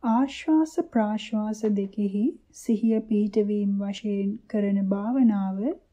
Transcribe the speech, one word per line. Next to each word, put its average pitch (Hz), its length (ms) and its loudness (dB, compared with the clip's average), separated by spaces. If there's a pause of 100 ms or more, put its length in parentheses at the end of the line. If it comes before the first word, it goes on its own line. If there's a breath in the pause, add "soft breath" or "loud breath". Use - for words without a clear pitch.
ආශ්වාස 277 680 2 (120)
ප්‍රාශ්වාස 214 760 -2 (100)
දෙකෙහි 202 520 -2 (280)
සිහිය 220 500 0
පිහිටවීම 208 720 0
වශයෙන් 202 540 -4 (160)
කරන 202 400 0
භාවනාව 202 760 2 (340)